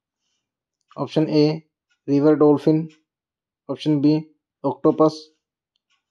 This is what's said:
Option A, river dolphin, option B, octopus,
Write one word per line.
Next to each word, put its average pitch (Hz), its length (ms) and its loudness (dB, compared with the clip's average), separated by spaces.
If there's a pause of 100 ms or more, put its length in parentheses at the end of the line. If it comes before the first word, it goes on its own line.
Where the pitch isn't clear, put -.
(960)
Option 147 320 -4 (120)
A, - 20 4 (680)
river 143 320 2
dolphin, 151 400 2 (880)
option 143 380 -2
B, 151 80 2 (500)
octopus, 151 540 0 (920)